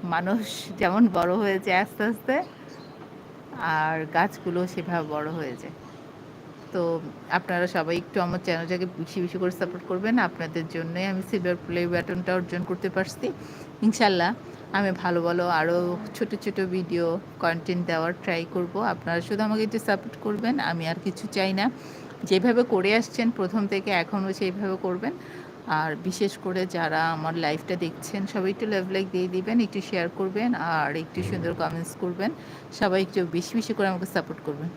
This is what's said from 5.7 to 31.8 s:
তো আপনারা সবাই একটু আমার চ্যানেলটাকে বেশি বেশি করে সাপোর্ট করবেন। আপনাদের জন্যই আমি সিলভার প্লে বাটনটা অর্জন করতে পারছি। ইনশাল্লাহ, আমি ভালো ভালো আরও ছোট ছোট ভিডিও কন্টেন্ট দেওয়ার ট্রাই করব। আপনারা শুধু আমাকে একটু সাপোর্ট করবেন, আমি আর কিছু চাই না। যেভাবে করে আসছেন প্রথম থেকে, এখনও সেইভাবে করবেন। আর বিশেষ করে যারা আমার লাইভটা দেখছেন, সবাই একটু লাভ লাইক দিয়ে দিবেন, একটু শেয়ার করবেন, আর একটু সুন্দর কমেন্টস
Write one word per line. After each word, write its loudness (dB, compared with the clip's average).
তো 0
আপনারা 2
সবাই 0
একটু -2
আমার 0
চ্যানেলটাকে 0
বেশি -6
বেশি -2
করে 2
সাপোর্ট -4
করবেন। 2
আপনাদের 0
জন্যই -4
আমি -2
সিলভার 0
প্লে 0
বাটনটা 0
অর্জন -2
করতে -2
পারছি। -2
ইনশাল্লাহ, 6
আমি 4
ভালো 2
ভালো 2
আরও 4
ছোট -2
ছোট -2
ভিডিও 0
কন্টেন্ট 2
দেওয়ার 2
ট্রাই 0
করব। -2
আপনারা 0
শুধু -2
আমাকে 2
একটু 0
সাপোর্ট 0
করবেন, 0
আমি 0
আর 0
কিছু -4
চাই 2
না। 2
যেভাবে 6
করে 4
আসছেন 2
প্রথম 0
থেকে, 0
এখনও 2
সেইভাবে 0
করবেন। 0
আর 0
বিশেষ 0
করে -2
যারা 2
আমার -2
লাইভটা 0
দেখছেন, -4
সবাই 0
একটু -2
লাভ 0
লাইক 0
দিয়ে 0
দিবেন, 2
একটু 0
শেয়ার -2
করবেন, 0
আর 2
একটু -4
সুন্দর 0
কমেন্টস -2